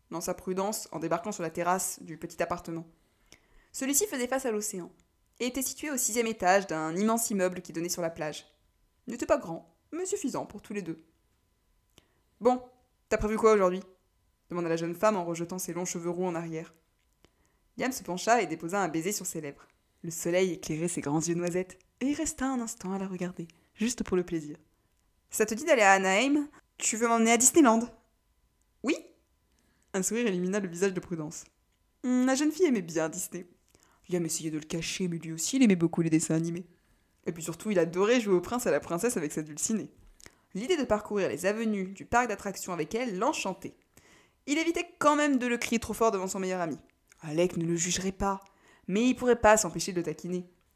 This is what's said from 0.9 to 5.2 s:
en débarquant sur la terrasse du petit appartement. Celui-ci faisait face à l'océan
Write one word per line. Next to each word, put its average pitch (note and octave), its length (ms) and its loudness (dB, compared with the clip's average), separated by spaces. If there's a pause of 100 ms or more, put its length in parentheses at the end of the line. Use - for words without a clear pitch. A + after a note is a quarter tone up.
en E3 80 -8
débarquant E3+ 320 -2
sur F3 120 -6
la E3 60 -4
terrasse F3+ 520 -2
du E3+ 160 -14
petit - 260 -8
appartement. E3 420 -6 (840)
Celui-ci C#4+ 360 0
faisait B3 200 -2
face C4 180 -2
à B3 60 0
l'océan G#3 400 -6 (480)